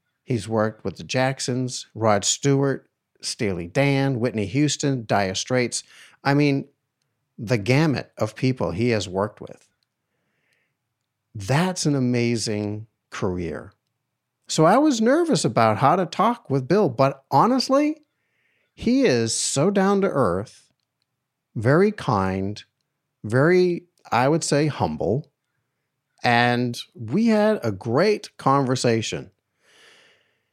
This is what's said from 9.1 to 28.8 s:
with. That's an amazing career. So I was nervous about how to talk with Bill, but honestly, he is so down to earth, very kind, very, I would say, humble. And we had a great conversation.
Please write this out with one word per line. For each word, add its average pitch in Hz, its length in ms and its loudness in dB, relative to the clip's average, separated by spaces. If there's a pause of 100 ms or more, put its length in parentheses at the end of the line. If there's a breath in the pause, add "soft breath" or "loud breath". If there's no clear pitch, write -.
with. - 260 -18 (1700)
That's 147 520 -2
an 147 80 2
amazing 117 920 -2 (240)
career. 87 600 -6 (760)
So - 180 2
I 180 120 6
was 277 240 2
nervous 269 440 2
about 113 340 2
how 139 180 4
to 185 100 0
talk 220 440 -2
with 131 180 -2
Bill, 190 200 2
but 135 420 0
honestly, 262 720 2 (720)
he 262 300 0
is 117 300 2
so - 360 0
down 196 320 2
to 196 60 0
earth, 101 640 -2 (840)
very 147 340 4
kind, 98 720 -2 (640)
very, 170 640 2 (240)
I 123 180 2
would 160 160 0
say, 151 220 0
humble. 92 640 -4 (920)
And 120 560 2 (160)
we 135 320 -2
had 214 360 2
a 113 100 -2
great 165 640 -2
conversation. 123 920 0 (1200 soft breath)